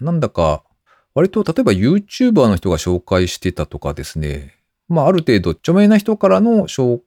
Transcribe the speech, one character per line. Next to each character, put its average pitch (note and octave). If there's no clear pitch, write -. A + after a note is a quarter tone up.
な C#3+
ん E3+
だ B2
か、 D#2
割 E3+
と G#3
例 -
え -
ば E3
YouTuber E3+
の G2+
人 F2+
が E2
紹 F2+
介 F2+
し -
て F2+
た D2+
と -
か D2
で -
す -
ね。 C#2+
ま E3
あ、 C3+
あ F3+
る F#3
程 B2+
度 F2
著 D#3+
名 G#3
な G#3+
人 G#3
か G3
ら F#3+
の A3
紹 B2